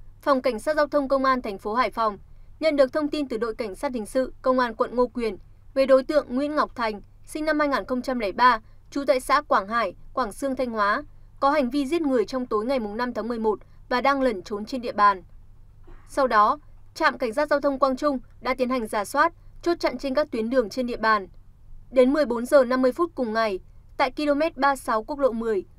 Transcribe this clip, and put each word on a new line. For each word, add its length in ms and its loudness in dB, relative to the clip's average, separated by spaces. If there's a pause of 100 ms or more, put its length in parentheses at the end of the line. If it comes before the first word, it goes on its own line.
(200)
Phòng 220 2
Cảnh 160 0
sát 180 -4
Giao 100 4
thông 220 0
Công 160 2
an 180 2
thành 160 -8
phố 160 -6
Hải 160 0
Phòng 280 -2 (420)
nhận 160 2
được 160 4
thông 160 0
tin 200 -4
từ 80 -6
đội 180 -4
Cảnh 200 -8
sát 200 -6
Hình 120 -6
sự 260 -2 (100)
Công 160 2
an 160 0
quận 220 -2
Ngô 100 2
Quyền 300 -4 (380)
về 120 2
đối 160 6
tượng 260 0
Nguyễn 260 -4
Ngọc 220 -2
Thành, 240 -4 (260)
sinh 180 -8
năm 140 0
hai 100 2
nghìn 160 -2
không 180 -4
trăm 160 -4
lẻ 140 -2
ba, 280 4 (300)
trú 140 -4
tại 160 2
xã 200 2
Quảng 280 0
Hải, 260 -2 (180)
Quảng 200 -4
Sương, 240 -4
Thanh 140 -4
Hóa, 320 0 (380)
có 100 4
hành 200 0
vi 160 -2
giết 160 -2
người 220 2
trong 220 -4
tối 200 -2
ngày 140 0
mùng 160 -6
năm 180 -4
tháng 140 -4
mười 100 -6
một 200 0 (300)
và 120 -2
đang 220 2
lẩn 200 0
trốn 220 -8
trên 160 -8
địa 120 -8
bàn. 300 4 (840)
Sau 180 0
đó, 320 4 (360)
trạm 240 2
Cảnh 140 -2
sát 160 0
Giao 120 2
thông 180 0
Quang 180 2
Trung 220 0 (220)
đã 140 -2
tiến 160 -2
hành 160 -2
rà 180 -2
soát, 280 2 (300)
chốt 180 0
chặn 180 -2
trên 160 -4
các 160 0
tuyến 200 -4
đường 180 2
trên 180 -4
địa 100 -6
bàn. 320 0 (640)
Đến 220 6
mười 120 2
bốn 220 -4
giờ 180 6
năm 180 0
mươi 100 4
phút 220 -2
cùng 180 -4
ngày, 280 0 (360)
tại 140 0
ki-lô-mét 460 0
ba 200 2
sáu 260 -2
quốc 160 -10
lộ 140 2
mười, 320 -2 (140)